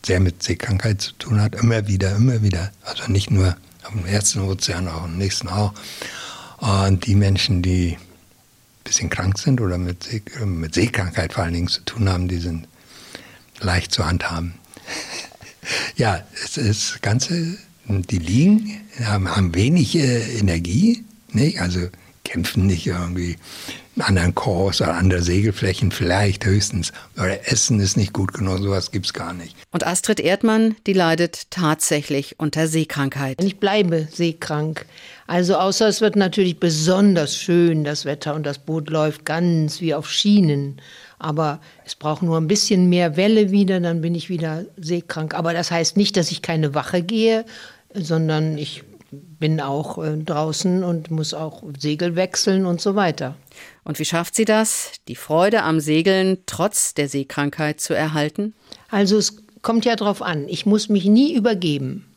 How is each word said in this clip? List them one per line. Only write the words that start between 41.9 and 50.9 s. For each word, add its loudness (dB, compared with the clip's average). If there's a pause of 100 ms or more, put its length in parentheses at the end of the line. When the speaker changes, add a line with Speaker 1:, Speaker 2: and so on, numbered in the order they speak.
Speaker 3:
braucht -4
nur 2
ein 0
bisschen 4
mehr 2
Welle 4
wieder, 4
dann -2
bin -2
ich -6
wieder -4 (100)
seekrank. -6
Aber 0
das -2
heißt 0
nicht, 2
dass 2
ich -8
keine 0
Wache 0
gehe, 2 (480)
sondern 0
ich -10 (560)
bin 0
auch, -4
äh, -4
draußen -2
und -4